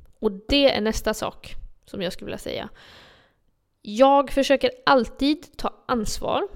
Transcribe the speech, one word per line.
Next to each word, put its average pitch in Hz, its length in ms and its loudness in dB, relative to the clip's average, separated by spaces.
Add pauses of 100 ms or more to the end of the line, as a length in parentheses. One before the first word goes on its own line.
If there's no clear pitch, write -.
(180)
Och 214 140 -2 (160)
det 277 260 6
är 208 60 -2
nästa 214 340 -2
sak - 420 -10 (360)
som 196 100 -8
jag 175 100 -6
skulle - 140 -14
vilja - 120 -10
säga. - 300 -8 (1120)
Jag 269 480 4
försöker 262 400 2 (160)
alltid 277 720 0
ta - 300 -8
ansvar 254 680 -2